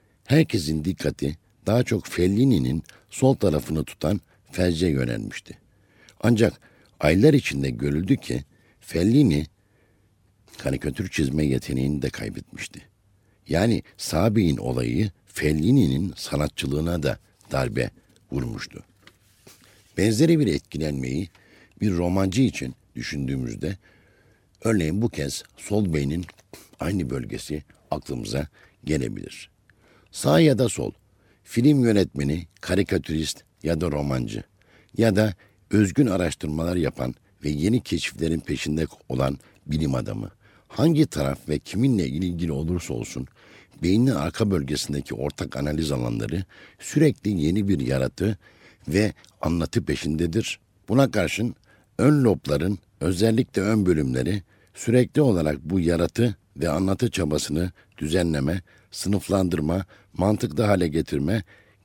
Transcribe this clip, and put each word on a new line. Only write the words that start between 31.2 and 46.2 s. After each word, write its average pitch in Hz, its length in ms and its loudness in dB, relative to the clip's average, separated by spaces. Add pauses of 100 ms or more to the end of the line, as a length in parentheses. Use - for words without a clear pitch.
film 131 400 4
yönetmeni, 85 640 2 (140)
karikatürist 80 840 -2 (180)
ya 80 180 -2
da 85 100 -2
romancı 65 520 -4 (540)
ya 110 200 4
da 107 180 2 (360)
özgün 104 360 4
araştırmalar 85 720 -2
yapan 64 380 -2 (300)
ve 76 60 -2
yeni 92 300 2
keşiflerin 82 600 -4
peşinde 76 460 -4 (220)
olan 67 300 -2 (280)
bilim 76 280 -2
adamı, 52 360 -6 (380)
hangi 156 380 2
taraf 69 420 -4
ve 73 100 -2
kiminle 110 480 0
ilgili 85 460 -4
olursa 80 420 -4
olsun, 58 320 -8 (560)
beynin 110 280 4
arka 85 400 0
bölgesindeki 71 640 -2
ortak 65 420 -6
analiz 76 360 -2
alanları 60 520 -4 (340)